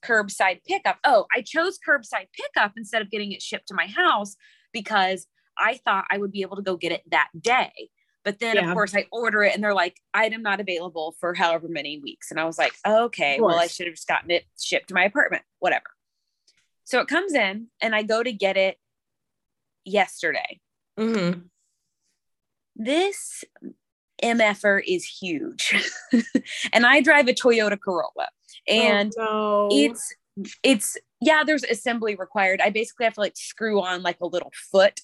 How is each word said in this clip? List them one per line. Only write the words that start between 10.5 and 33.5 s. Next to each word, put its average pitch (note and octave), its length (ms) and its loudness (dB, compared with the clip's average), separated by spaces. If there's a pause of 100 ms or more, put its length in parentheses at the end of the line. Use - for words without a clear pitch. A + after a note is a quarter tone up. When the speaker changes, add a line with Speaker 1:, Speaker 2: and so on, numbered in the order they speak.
Speaker 1:
available E3+ 600 -6
for F3 140 -4
however E3 340 0
many D3 300 -8
weeks." - 320 -14
And D#3 100 -6
I D#3+ 40 0
was E3 120 -4
like, C#3+ 180 0 (120)
"Okay, G#3+ 500 2
Speaker 2:
Of A#3 60 2
Speaker 1:
well, F3+ 140 4
I E3+ 60 4
Speaker 2:
course. E3+ 120 -2
Speaker 1:
should F3+ 120 -8
have D#3+ 100 -10
just - 120 -18
gotten E3 220 -2
it F3 140 0 (140)
shipped - 300 -4
to F#3+ 60 -8
my F3+ 100 4
apartment, - 380 0 (160)
whatever." D#3+ 260 0 (1000)
So B3 160 0
it - 80 -2
comes F4 260 -2
in A3 340 -2 (120)
and A3 140 -2
I G#3+ 80 2
go A3 200 0
to B3 100 -4
get F#3+ 240 0
it F#3+ 220 0 (1080)
yesterday. F#3 760 -2 (380)
Speaker 2:
Mm-hmm. F#3+ 420 0 (1400)
Speaker 1:
This D#4+ 680 -2 (800)
M A#3 180 2
F G#3 240 2
R G3+ 160 4
is F3 240 -2
huge. - 680 -4 (380)
<laughs> A#3 100 4 (500)
And A3+ 140 6
I C4+ 140 8
drive C#4+ 280 6
a B3 40 4
Toyota G#3+ 480 2
Corolla. - 480 -4 (400)
And G#3+ 500 4
Speaker 2:
Oh, G#3+ 520 0
no. G#3 60 4
Speaker 1:
it's, - 380 0 (480)
it's, A#3+ 340 2 (240)
yeah, D#4 240 4
there's C#4+ 200 0
assembly A3+ 500 -2
required. F#3+ 460 0
I G3+ 100 4
basically A3 340 -4
have A3 100 0
to, G#3+ 60 -6
like, G3+ 160 -2
screw G#3+ 460 -2